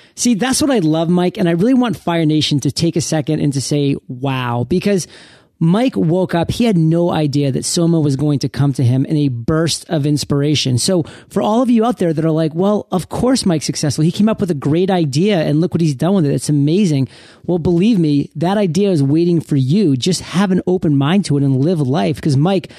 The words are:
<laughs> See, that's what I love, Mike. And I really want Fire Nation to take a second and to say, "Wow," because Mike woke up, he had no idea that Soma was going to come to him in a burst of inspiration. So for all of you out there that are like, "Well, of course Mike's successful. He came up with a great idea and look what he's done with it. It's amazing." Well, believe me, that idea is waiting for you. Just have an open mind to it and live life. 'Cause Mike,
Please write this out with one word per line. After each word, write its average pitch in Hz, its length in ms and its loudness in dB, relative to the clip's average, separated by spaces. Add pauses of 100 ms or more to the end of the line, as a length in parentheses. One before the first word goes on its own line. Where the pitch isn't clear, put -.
<laughs> - 100 -20
See, 240 200 0
that's 247 260 -2
what 285 100 0
I 240 100 0
love, 160 280 0
Mike. 180 300 0
And 180 100 0
I 170 40 2
really 202 200 2
want 240 240 0
Fire 170 300 -2
Nation 151 340 0
to 139 100 -2
take 170 260 -2
a 156 40 2
second 156 400 -2
and 151 140 0
to 135 80 -2
say, 143 340 0 (120)
"Wow," 123 600 -4
because 185 380 0 (520)
Mike 202 380 2
woke 180 380 0
up, 165 160 -2
he - 140 -2
had 220 120 2
no 170 360 2
idea 143 400 0
that 147 120 -4
Soma 170 360 0
was 143 160 0
going 147 240 0
to 139 80 -2
come 143 240 0
to 135 100 -2
him 131 220 2
in 156 120 -2
a 147 120 0
burst 156 600 -2
of 151 160 -2
inspiration. 143 720 0
So 175 280 0 (240)
for 202 120 -4
all 226 220 0
of 240 80 0
you 226 140 2
out 233 140 -2
there 170 140 0
that 156 120 -2
are 160 80 0
like, 156 200 -2
"Well, 196 380 -2
of 175 180 -4
course 240 380 -2
Mike's 160 200 0
successful. 151 380 -2
He 175 60 2
came 208 180 2
up 220 120 -2
with 185 100 -2
a 170 40 -2
great 160 360 0
idea 170 500 0
and 151 200 0
look 175 120 -2
what 170 80 -2
he's 151 140 2
done 165 200 0
with 170 120 2
it. 139 80 0
It's - 140 -4
amazing." 147 600 2 (380)
Well, 175 120 0
believe 180 400 2
me, 147 360 2
that 165 240 0
idea 196 320 2
is 147 140 2
waiting 165 360 2
for - 160 -2
you. 139 400 2
Just 170 260 -2
have 185 280 -2
an 180 160 0
open 175 300 0
mind 156 300 2
to 143 120 0
it 139 60 0
and 135 200 2
live 170 160 0
life. 151 400 -2
'Cause 147 160 0
Mike, 175 420 0